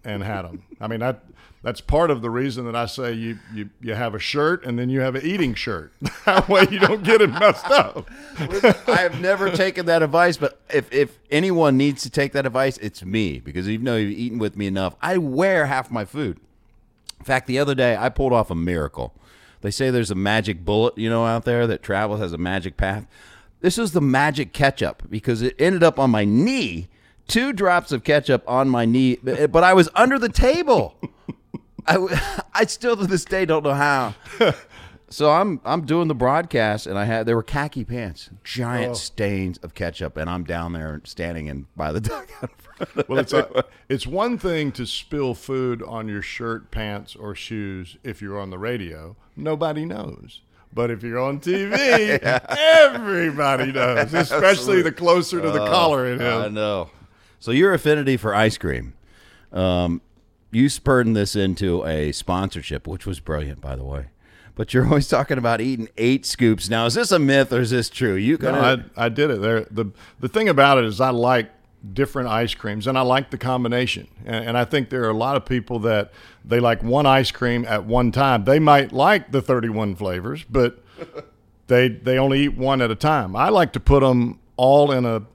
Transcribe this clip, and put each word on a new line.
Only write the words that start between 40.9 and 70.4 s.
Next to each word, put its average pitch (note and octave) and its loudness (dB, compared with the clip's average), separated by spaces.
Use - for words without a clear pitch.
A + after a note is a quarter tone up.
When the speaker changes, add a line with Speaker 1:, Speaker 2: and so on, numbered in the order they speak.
Speaker 2:
standing E2 -10
in C#2 -12
by D2+ -6
the E2+ -4
<laughs> G#2+ -6
dugout - -12
in B2 -12
front - -14
of - -4
Speaker 1:
Well, C3 -2
it's - -6
a, - 0
Speaker 2:
everyone. - -4
Speaker 1:
it's C3+ -4
one G#3+ -2
thing D#3+ -2
to B2+ -10
spill C3 -6
food B2+ -6
on A2 -10
your G#2 -8
shirt, - -10
pants, G#2 -8
or G2+ -12
shoes G2 -10
if - -12
you're G2+ -10
on G2 -10
the F#2 -12
radio. F#2 -10
Nobody D3+ -6
knows. - -14
But A#2 -2
if A2+ -8
you're A#2+ -6
on C#3 -4
T F#3+ -2
V, G3+ -6
Speaker 2:
<laughs> A3 4
Yeah. B2 0
Speaker 1:
everybody D3+ 0
knows, C3 0
especially D#3+ 2
Speaker 2:
Absolutely. F#3 4
Speaker 1:
the D#3+ 0
closer F3 2
to D#3+ 0
the D3+ 0
Speaker 2:
Oh, - 0
Speaker 1:
collar D3 2
it B2 -4
is. A#2+ -2
Speaker 2:
I A2+ -2
know. G#2 -4
So A2+ -6
your F#3 6
affinity D3 2
for G#2+ -4
ice A2 2
cream, B1 -6
um, F2+ 0
you B2 4
spurned B2 0
this G2+ 0
into F#2+ 0
a D2+ -2
sponsorship, F2+ -6
which E2+ -10
was F2+ -8
brilliant, D2 -8
by C2 -10
the C2 -10
way. C#2 -10
But - -8
you're - 4
always C#3+ 4
talking C3+ 0
about A#2 0
eating A#2 -4
eight B2+ 2
scoops. G#2 0
Now, A2+ 0
is A#2 0
this A#3 0
a F3+ 4
myth C#3 4
or B2 0
is A2+ -2
this B2 -2
true? A2 -2
You A#2 0
Speaker 1:
No, C3 -2
Speaker 2:
gonna C3 2
Speaker 1:
I, A#2 -2
I - 0
did C#3+ 0
it. G2+ -2
There, A2+ 0
the, G#2+ -4
the C3+ -6
thing A3 0